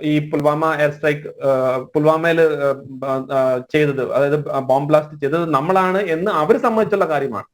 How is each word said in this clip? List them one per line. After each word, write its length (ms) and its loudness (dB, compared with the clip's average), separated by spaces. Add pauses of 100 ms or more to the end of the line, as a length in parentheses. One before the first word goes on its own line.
ഈ 300 0
പുൽവാമ 440 0
എയർ 160 0
സ്ട്രൈക്ക്, 540 -4
ആ, 340 0
പുൽവാമയിൽ, 640 2
ആ, 60 6 (640)
ആ, 480 0
ചെയ്തത്, 540 0
അതായത് 480 0
ബോംബ് 280 0
ബ്ലാസ്റ്റ് 320 0
ചെയ്തത് 340 0
നമ്മളാണ്" 440 2
എന്ന് 320 -2
അവര് 280 2
സമ്മതിച്ചുള്ള 500 0
കാര്യമാണ്. 460 -4